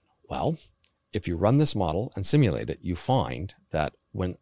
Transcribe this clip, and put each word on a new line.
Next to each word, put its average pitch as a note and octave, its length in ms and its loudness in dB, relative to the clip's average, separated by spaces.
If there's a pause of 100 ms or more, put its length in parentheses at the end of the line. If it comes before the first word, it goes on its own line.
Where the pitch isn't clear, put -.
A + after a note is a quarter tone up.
(280)
Well, G#2+ 300 -2 (540)
if - 140 -6
you F2 100 -2
run G#2+ 220 4
this D3 160 4
model F#2 400 -2
and G2 120 -4
simulate F2 420 4
it, - 140 -8
you F2+ 140 -4
find D#2 580 -2 (160)
that D#2 240 -2 (180)
when F#2 300 -4